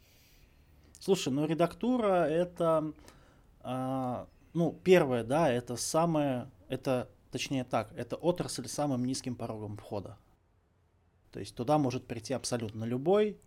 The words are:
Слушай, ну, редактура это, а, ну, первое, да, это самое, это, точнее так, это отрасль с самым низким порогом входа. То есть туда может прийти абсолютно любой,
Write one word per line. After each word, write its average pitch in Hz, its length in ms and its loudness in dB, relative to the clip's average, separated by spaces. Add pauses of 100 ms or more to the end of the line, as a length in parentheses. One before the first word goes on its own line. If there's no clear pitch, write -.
(1000)
Слушай, 185 340 0
ну, 147 140 0
редактура 180 800 2
это, 160 640 0 (680)
а, 127 680 -4 (260)
ну, 165 180 0 (120)
первое, 143 400 6
да, 131 260 2
это 123 280 -2
самое, 151 680 0 (220)
это, 127 380 -2 (240)
точнее 131 320 -2
так, 113 340 -4
это 120 180 -8
отрасль 147 520 -2
с - 60 -10
самым 135 320 0
низким 127 300 -4
порогом 110 420 -8
входа. 101 400 -10 (1120)
То - 80 -12
есть 101 160 -12
туда 143 240 2
может 127 260 -2
прийти 117 300 -6
абсолютно 113 480 -4
любой, 170 640 2